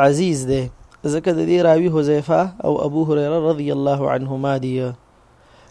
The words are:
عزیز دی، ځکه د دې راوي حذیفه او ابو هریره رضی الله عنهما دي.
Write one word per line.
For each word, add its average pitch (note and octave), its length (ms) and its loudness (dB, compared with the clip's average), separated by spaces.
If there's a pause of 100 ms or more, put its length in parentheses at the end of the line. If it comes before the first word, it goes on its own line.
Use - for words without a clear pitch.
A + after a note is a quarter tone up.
عزیز C#3+ 460 2
دی، C3+ 120 0 (520)
ځکه E3 240 -2
د - 20 0 (100)
دې F3 80 4 (100)
راوي E3 280 4
حذیفه D3+ 440 2 (280)
او D3 40 2 (140)
ابو D3+ 240 -2
هریره D3 280 0 (100)
رضی D3 280 -2
الله C#3 380 0
عنهما C3+ 400 -4 (100)
دي. B2+ 120 -4 (960)